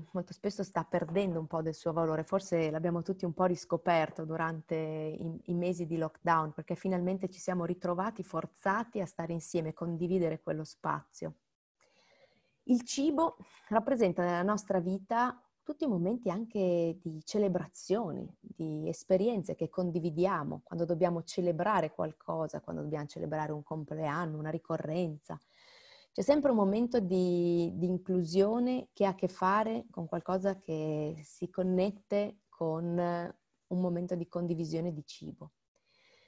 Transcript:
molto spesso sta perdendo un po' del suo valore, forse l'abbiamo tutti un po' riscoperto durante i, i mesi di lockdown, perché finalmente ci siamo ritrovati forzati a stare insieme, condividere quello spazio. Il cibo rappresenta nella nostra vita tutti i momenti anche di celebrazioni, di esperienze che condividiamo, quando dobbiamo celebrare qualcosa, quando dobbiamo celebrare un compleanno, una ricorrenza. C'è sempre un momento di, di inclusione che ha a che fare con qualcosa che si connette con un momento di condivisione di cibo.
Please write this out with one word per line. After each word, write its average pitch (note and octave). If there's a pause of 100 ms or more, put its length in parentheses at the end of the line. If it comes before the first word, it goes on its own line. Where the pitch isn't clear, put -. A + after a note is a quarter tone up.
(120)
molto F3+
spesso -
sta E3+
perdendo E3+
un D#3+
po' E3
del D#3+
suo E3
valore, D#3+
forse E3
l'abbiamo E3+
tutti F#3
un E3+
po' F#3
riscoperto E3
durante D#3+
i, D#3
i F3
mesi F3
di D#3+
lockdown, D#3+
perché -
finalmente F#3
ci -
siamo F3+
ritrovati F3+
forzati G3+
a F3+
stare E3
insieme, D#3+
condividere E3+
quello D#3
spazio. D#3 (1300)
Il A#3+
cibo C#4 (320)
rappresenta G#3+
nella F3
nostra G3
vita A3+ (220)
tutti D4+
i -
momenti G#3
anche F3
di D#3
celebrazioni, F3+ (120)
di D#3
esperienze F#3+
che D#3+
condividiamo, E3+
quando E3+
dobbiamo E3+
celebrare F3
qualcosa, D#3+
quando E3
dobbiamo D3
celebrare D#3
un D3+
compleanno, D#3
una D#3
ricorrenza. D#3+ (720)
C'è -
sempre C#4+
un A#3
momento A3+
di, F3
di E3+
inclusione F#3+
che -
ha F#3+
a F#3+
che F#3
fare A3
con E3+
qualcosa F#3
che D#3
si -
connette G3+ (100)
con E3
un F3
momento F3
di E3
condivisione E3+
di D3+
cibo. - (760)